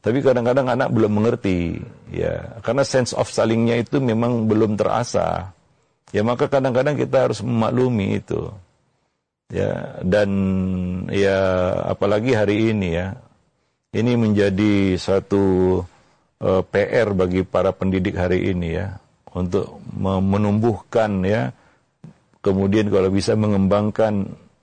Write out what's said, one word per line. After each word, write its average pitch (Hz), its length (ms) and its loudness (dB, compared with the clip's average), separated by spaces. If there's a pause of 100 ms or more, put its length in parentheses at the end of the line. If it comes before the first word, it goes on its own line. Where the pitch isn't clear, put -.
Tapi 117 160 0
kadang-kadang 127 480 2
anak 123 240 0
belum 110 240 2
mengerti, 95 640 0 (320)
ya, 85 560 -6
karena 127 160 0
sense 131 320 0
of 123 160 -2
salingnya 113 480 2
itu 135 240 -2
memang 117 480 0
belum 110 240 4
terasa. 95 800 -2 (560)
Ya, 104 160 0
maka 123 240 0
kadang-kadang 131 480 0
kita 127 320 2
harus 117 140 -4
memaklumi 113 720 0
itu. 80 320 -6 (1000)
Ya, 95 480 -4
dan 101 300 0 (800)
ya, 98 260 2 (480)
apalagi 104 460 0
hari 107 400 2
ini 95 240 -2
ya, 95 180 -4 (760)
ini 120 240 0
menjadi 101 800 2
satu, 92 800 2 (600)
eh, 98 240 2
P - 160 -12
R 104 320 0
bagi 92 320 0
para 92 260 0
pendidik 92 460 -2
hari 90 320 0
ini 87 320 -4
ya, 95 160 -8 (400)
untuk 90 420 -4 (140)
me-, 95 320 -2
menumbuhkan 104 1000 0
ya, 113 300 0 (920)
kemudian 98 480 2
kalau 95 220 2
bisa 104 260 0
mengembangkan 104 960 0 (280)